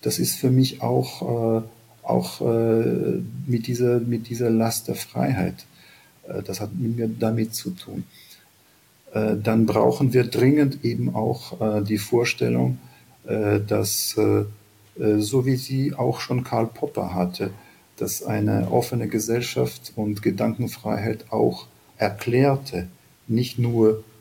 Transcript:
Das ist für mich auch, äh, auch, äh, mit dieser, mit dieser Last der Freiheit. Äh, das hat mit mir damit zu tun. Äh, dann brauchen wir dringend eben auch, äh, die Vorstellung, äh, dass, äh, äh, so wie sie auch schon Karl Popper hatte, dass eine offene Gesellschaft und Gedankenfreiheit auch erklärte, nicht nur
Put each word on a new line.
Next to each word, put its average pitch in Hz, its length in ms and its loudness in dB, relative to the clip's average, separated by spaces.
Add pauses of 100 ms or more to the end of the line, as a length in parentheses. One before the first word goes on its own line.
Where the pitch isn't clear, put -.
Das - 180 -2
ist 123 180 -2
für 131 140 2
mich 131 320 4
auch, 127 400 -2
äh, 113 400 0 (400)
auch, - 380 -2
äh, 113 800 2 (260)
mit 123 200 0
dieser, 120 340 2
mit 117 280 -4
dieser 117 220 0
Last 113 380 0
der 120 60 -2
Freiheit. 104 720 -2 (600)
Äh, 98 160 -6
das 98 180 -8
hat 107 140 -8
mit 117 220 -2
mir 113 120 -2
damit 113 460 -2
zu - 160 -8
tun. - 340 -10 (1080)
Äh, 110 300 0
dann 113 240 4
brauchen 120 460 4
wir 123 120 6
dringend 135 600 4
eben 120 300 0
auch, 120 460 -4
äh, 107 220 0
die 107 160 0
Vorstellung, 120 800 0 (480)
äh, 107 340 2
dass, 104 580 -2
äh, 104 260 4 (560)
äh, 107 200 2
so 123 260 0
wie 135 100 2
sie 135 380 -2
auch 127 260 -2
schon 123 240 -2
Karl 113 220 0
Popper 95 480 -6
hatte, 90 360 -2 (460)
dass - 260 -6
eine 107 480 0
offene 120 380 0
Gesellschaft 120 880 -2
und 104 240 -2
Gedankenfreiheit 113 1120 -2
auch 113 380 0 (280)
erklärte, 120 920 0 (400)
nicht 117 300 0
nur 113 460 4 (160)